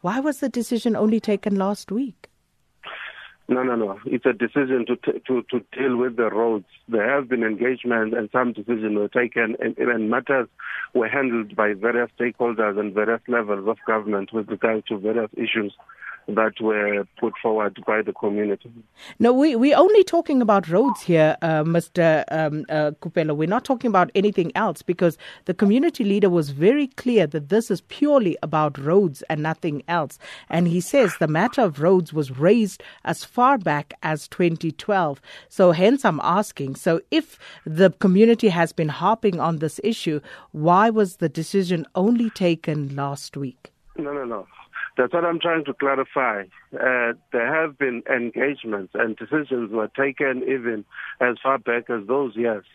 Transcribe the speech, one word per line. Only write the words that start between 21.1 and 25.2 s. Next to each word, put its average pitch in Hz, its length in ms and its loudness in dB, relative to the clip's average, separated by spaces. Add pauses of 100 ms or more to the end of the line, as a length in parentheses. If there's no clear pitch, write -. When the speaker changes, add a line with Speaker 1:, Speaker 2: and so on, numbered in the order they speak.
Speaker 1:
uh, 156 220 0
Mister 165 680 2
Um, 156 400 -2
uh, 151 220 0 (100)
Kupelo. 156 340 -2
We're 156 100 0
not 214 200 -2
talking 247 240 -2
about 180 240 4
anything 190 400 2
else, 196 260 -2
because 175 380 0 (260)